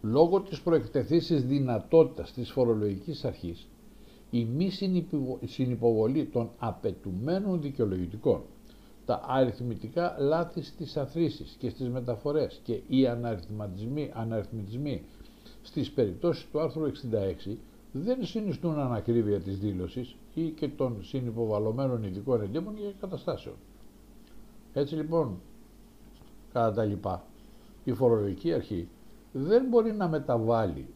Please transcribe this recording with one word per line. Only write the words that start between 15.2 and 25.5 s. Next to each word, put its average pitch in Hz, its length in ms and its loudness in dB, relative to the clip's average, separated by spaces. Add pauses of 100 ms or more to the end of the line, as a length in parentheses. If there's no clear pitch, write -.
στις - 300 -4
περιπτώσεις 131 600 0
του 151 80 -2
άρθρου 156 260 -2
εξήντα 113 340 -2
έξι 95 400 -2 (320)
δεν 220 340 -2
συνιστούν 165 540 -2
ανακρίβεια 113 600 2
της 95 200 -4
δήλωσης 98 560 -4 (180)
ή 160 160 0
και 156 180 -4
των 120 360 -2
συνυποβαλλομένων 113 1000 0
ειδικών 104 380 0
εντύπων 165 340 -4
και 202 240 -8
καταστάσεων. - 560 -6 (1200)
Έτσι, 143 220 0
λοιπόν, 156 440 0 (1120)